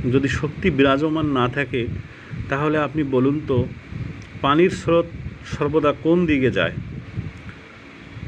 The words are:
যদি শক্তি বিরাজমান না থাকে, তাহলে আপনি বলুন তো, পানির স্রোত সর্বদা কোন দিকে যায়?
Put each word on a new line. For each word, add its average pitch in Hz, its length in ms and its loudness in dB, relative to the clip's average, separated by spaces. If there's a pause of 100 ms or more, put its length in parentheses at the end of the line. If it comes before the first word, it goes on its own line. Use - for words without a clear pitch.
(120)
যদি 135 160 4
শক্তি 156 440 0
বিরাজমান 147 540 4
না 131 220 2
থাকে, 127 400 -2 (640)
তাহলে 151 280 0
আপনি 151 260 0
বলুন 135 440 2
তো, 127 200 0 (760)
পানির 156 280 4
স্রোত 170 360 2 (400)
সর্বদা 147 480 0 (100)
কোন 170 220 4
দিকে 135 260 4
যায়? 90 200 2 (1600)